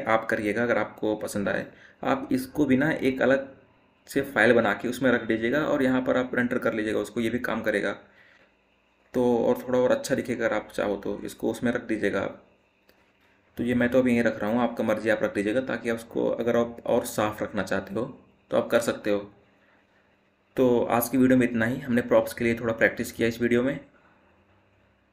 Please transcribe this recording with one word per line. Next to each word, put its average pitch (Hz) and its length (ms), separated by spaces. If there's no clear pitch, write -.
आप 113 240
करिएगा 110 340
अगर 120 140
आपको 107 400
पसंद 101 320
आए। - 180
आप 131 260
इसको 135 340
भी 127 120
ना 151 140
एक 131 300
अलग 131 340
से 139 160
फाइल 117 300
बना 110 200
के 117 140
उसमें 127 240
रख 120 120
दीजिएगा 117 380
और 143 220
यहाँ 127 180
पर 127 160
आप 127 180
रेंडर 123 240
कर 117 140
लीजिएगा 107 260
उसको, 104 220
ये 113 80
भी 120 120
काम 110 200
करेगा। 101 300
तो 123 260
और 120 240
थोड़ा 127 160
और 123 120
अच्छा 117 240
दिखेगा 113 300
अगर 113 100
आप 107 160
चाहो 101 260
तो 101 240
इसको - 300
उसमें 120 200
रख 117 120
दीजिएगा 107 380
आप। - 220
तो 123 60
ये 120 120
मैं 123 140
तो 131 100
अभी 127 120
यहीं 117 120
रख 110 160
रहा 104 120
हूँ, 120 100
आपका 120 220
मर्ज़ी 110 260
आप 107 140
रख 107 120
दीजिएगा, 110 280
ताकि 117 260
आप 117 80
उसको 123 320
अगर 117 280
आप 117 280
और 120 200
साफ़ 107 380
रखना 101 200
चाहते 95 300
हो 113 120
तो - 60
आप 117 120
कर 117 120
सकते - 280
हो। 101 100
तो 123 280
आज 117 240
की 139 80
वीडियो 127 220
में 120 80
इतना 117 180
ही। 131 140
हमने 120 240
प्रॉप्स 113 300
के - 100
लिए 117 120
थोड़ा 117 180
प्रैक्टिस - 380
किया 113 160
इस 117 140
वीडियो 120 220
में। 147 160